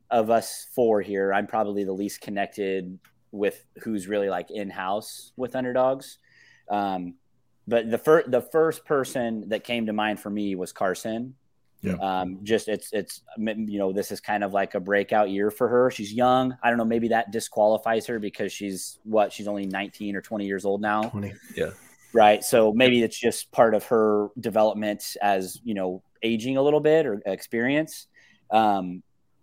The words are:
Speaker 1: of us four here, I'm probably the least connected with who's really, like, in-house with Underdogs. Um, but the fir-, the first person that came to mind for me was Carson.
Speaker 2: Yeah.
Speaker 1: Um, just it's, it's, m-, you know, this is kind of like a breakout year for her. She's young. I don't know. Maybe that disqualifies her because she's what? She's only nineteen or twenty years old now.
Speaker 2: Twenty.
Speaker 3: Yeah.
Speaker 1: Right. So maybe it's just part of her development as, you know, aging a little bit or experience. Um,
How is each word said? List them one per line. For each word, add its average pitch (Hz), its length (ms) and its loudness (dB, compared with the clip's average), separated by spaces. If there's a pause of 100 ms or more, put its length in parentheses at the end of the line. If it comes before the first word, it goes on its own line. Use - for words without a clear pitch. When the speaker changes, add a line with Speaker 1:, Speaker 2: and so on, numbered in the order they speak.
Speaker 1:
of 113 200 2
us - 440 0
four 113 280 4
here, 98 320 -2
I'm 101 140 0
probably 101 360 -2
the 95 80 -4
least 98 300 -6
connected 95 760 -6 (360)
with 101 320 -4 (160)
who's 104 260 -6
really, 101 220 -2
like, 90 200 -4
in-house 98 840 -8
with 127 220 -6
Underdogs. 127 600 -2 (500)
Um, 95 460 -2 (520)
but 113 240 0
the 113 60 0
fir-, 160 280 6
the 127 160 2
first 160 440 0
person 120 640 -2
that 107 160 -4
came 117 220 -2
to 107 60 -2
mind 107 280 -2
for 104 80 -10
me 101 260 -2
was 90 160 -6
Carson. 113 640 -4 (460)
Speaker 2:
Yeah. 92 140 -4
Speaker 1:
Um, 92 480 -2
just 107 260 0
it's, 104 240 -6
it's, - 300 -6 (140)
m-, 107 300 -4
you 101 100 -4
know, 95 140 0
this 98 180 -4
is 98 120 -10
kind 104 240 -2
of 98 80 -4
like 98 200 0
a 101 60 -2
breakout 101 500 2
year 101 220 0
for 120 160 0
her. 123 240 4
She's 107 220 -8
young. 127 500 2
I 120 60 2
don't 120 80 2
know. 117 80 0
Maybe 113 240 0
that 113 220 0
disqualifies 110 760 0
her 117 120 -4
because 104 340 -6
she's 98 500 -10
what? 107 300 2
She's 104 160 -8
only 101 160 -4
nineteen 98 500 -8
or 92 60 -8
twenty 104 240 -8
years 98 180 -4
old 101 180 -2
now. 107 280 0
Speaker 2:
Twenty. 101 240 -8 (240)
Speaker 3:
Yeah. 82 140 -4 (420)
Speaker 1:
Right. 107 280 8
So 110 300 4
maybe 123 320 6
it's - 160 -2
just - 320 -2
part 117 220 6
of 104 140 2
her 107 420 2 (100)
development 107 840 0
as, 98 440 0
you 113 80 -4
know, 95 280 -4 (200)
aging 117 340 -2
a 135 60 2
little 147 180 4
bit 156 260 4
or 104 200 -4
experience. 123 840 -2 (420)
Um, 98 540 2 (400)